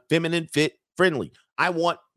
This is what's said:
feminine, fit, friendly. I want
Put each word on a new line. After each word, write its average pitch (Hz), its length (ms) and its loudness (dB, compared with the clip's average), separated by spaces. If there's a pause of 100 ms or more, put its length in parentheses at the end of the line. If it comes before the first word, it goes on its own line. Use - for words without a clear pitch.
feminine, 165 380 0
fit, - 320 -2 (180)
friendly. 165 340 0 (260)
I 165 120 0
want 170 300 -2 (180)